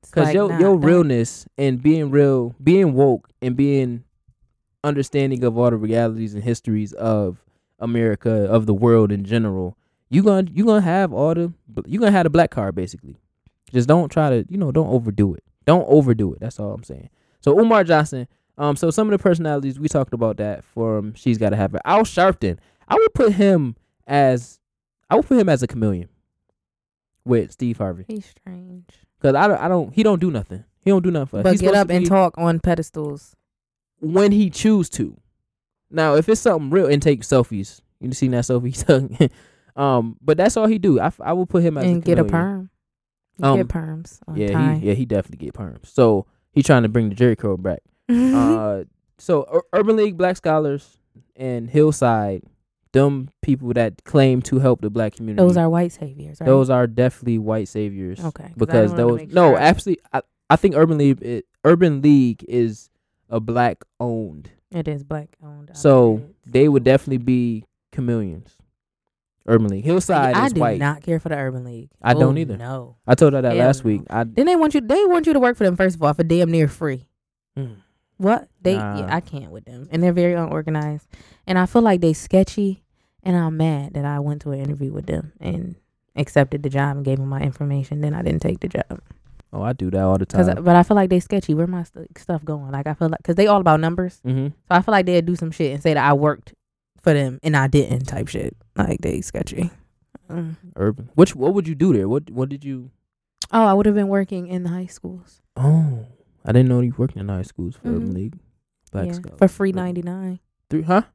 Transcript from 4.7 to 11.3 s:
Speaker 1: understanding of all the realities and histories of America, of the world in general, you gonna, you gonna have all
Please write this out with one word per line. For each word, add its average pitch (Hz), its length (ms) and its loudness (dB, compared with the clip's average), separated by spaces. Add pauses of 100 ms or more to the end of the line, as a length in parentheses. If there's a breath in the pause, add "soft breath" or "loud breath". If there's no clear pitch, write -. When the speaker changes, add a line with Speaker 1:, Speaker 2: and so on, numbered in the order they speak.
Speaker 1:
understanding 139 600 -2
of 117 140 0
all 120 120 2
the 117 80 0
realities 113 560 -2
and 104 100 -10
histories 107 500 -4
of 107 500 -2 (380)
America, 113 680 -2
of 110 160 2
the 107 80 2
world 110 380 4
in 101 140 -4
general, 98 520 -4 (320)
you 185 140 2
gonna, 190 300 2
you 202 120 -2
gonna 214 160 4
have 180 300 0
all 147 220 0